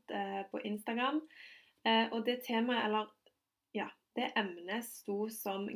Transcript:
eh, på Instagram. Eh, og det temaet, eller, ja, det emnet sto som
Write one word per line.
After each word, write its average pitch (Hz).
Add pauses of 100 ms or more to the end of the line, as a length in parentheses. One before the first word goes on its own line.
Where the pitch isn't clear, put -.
(100)
eh, 196
på -
Instagram. 233 (680)
Eh, 226
og 226
det 247
temaet, 233
eller, 214 (640)
ja, 196 (260)
det -
emnet 190
sto 208
som 202